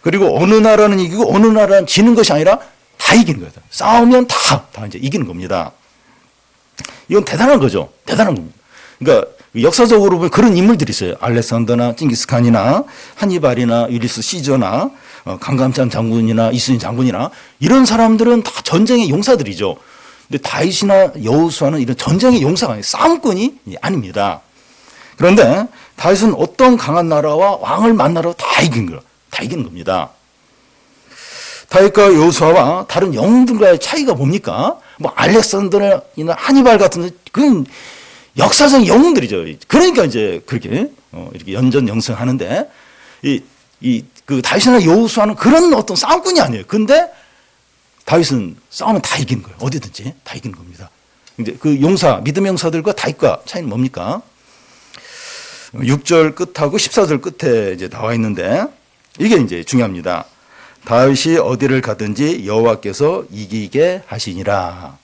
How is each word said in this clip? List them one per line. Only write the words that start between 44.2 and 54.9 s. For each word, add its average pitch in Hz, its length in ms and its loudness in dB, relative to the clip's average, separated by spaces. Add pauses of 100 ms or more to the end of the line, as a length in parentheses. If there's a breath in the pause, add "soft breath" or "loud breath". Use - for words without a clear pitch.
그 135 180 -4
다윗이나 233 400 2
여호수아는 214 520 2
그런 320 380 4
어떤 208 240 -2
싸움꾼이 359 420 0
아니에요. 113 280 -2
근데 269 440 2 (920 soft breath)
다윗은 135 500 -2 (160)
싸우면 214 320 -4
다 - 140 -4
이기는 123 260 -6
거예요. - 160 -20
어디든지 131 640 -10
다 - 100 -20
이기는 101 240 -14
겁니다. 87 320 -20 (480 soft breath)
이제 117 220 -8
그 147 200 -2
용사, 151 440 2
믿음 170 240 -2
용사들과 170 460 -4
다윗과 143 520 -4
차이는 147 240 -10
뭡니까? 127 540 -6 (1600 loud breath)